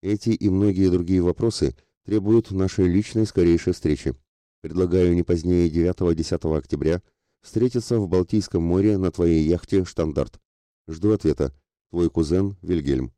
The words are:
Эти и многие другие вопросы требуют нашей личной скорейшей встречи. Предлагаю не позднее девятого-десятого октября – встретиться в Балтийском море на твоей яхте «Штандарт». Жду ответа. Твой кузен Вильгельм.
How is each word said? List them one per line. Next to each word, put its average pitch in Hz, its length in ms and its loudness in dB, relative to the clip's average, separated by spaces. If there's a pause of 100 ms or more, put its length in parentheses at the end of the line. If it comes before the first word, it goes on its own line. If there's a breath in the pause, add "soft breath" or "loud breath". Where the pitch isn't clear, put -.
Эти 104 280 -4
и 104 180 0
многие 95 420 2
другие 90 300 2
вопросы 87 560 -2 (280)
требуют 107 460 0
нашей 95 380 0
личной 107 380 0
скорейшей 85 460 2
встречи. 73 420 -4 (460)
Предлагаю 87 540 0
не 87 80 0
позднее 87 480 0
девятого-десятого 82 880 -2
октября – 76 440 -4 (400)
встретиться 120 560 -2
в 101 100 -2
Балтийском 90 540 -2
море 98 340 2
на 92 140 0
твоей 85 320 2
яхте 87 420 0
«Штандарт». 78 540 -4 (480)
Жду 82 260 -2
ответа. 73 420 -2 (360)
Твой 85 200 0
кузен 92 520 0
Вильгельм. 69 560 -4